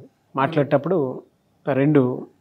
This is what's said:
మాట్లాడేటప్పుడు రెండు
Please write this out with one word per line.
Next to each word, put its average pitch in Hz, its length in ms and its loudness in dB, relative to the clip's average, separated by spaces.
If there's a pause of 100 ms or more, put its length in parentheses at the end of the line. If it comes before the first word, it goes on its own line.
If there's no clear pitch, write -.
(360)
మాట్లాడేటప్పుడు 143 840 -2 (520)
రెండు 135 540 2 (140)